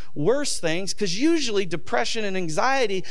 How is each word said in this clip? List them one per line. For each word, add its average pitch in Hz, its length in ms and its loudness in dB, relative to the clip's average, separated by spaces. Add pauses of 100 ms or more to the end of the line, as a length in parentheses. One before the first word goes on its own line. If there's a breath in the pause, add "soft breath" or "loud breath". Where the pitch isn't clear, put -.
(160 loud breath)
worse 226 420 0
things, 175 340 0
'cause 185 220 0
usually 247 500 2
depression 220 600 0
and 196 120 -2
anxiety 196 760 0